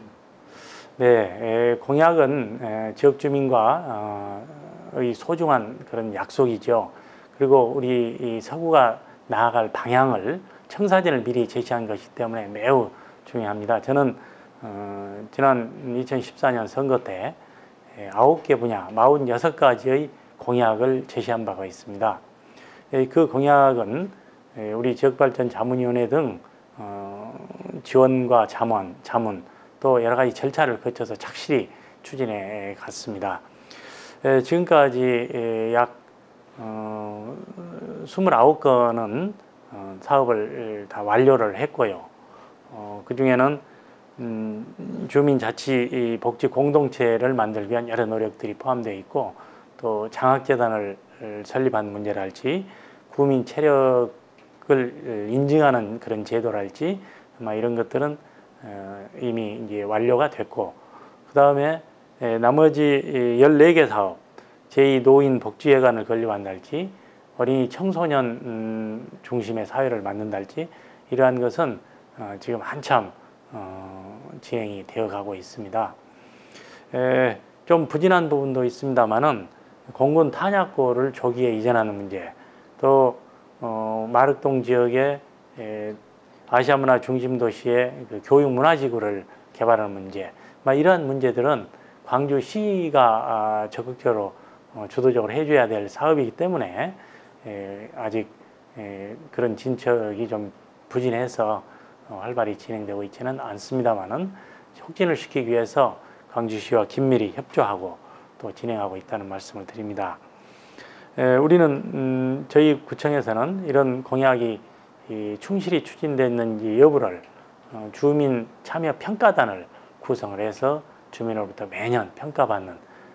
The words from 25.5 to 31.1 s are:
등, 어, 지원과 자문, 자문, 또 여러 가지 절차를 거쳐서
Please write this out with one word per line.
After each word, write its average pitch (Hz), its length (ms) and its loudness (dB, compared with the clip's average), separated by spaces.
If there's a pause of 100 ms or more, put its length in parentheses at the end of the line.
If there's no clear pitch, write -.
등, 127 300 -2 (380)
어, 101 600 -14 (460)
지원과 127 640 4
자문, 107 560 -4
자문, 110 400 -4 (360)
또 127 240 2
여러 117 120 2
가지 123 180 2
절차를 135 480 -2
거쳐서 113 340 -8